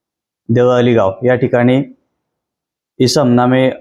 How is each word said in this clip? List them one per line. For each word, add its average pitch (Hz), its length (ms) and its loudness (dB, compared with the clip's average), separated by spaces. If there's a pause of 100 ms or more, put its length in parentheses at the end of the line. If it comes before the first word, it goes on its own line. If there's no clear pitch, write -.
(480)
देवळाली 123 460 2
गाव 98 180 0 (120)
या 123 100 0
ठिकाणी 123 480 0 (1160)
इसम 131 300 0
नामे 127 420 0 (100)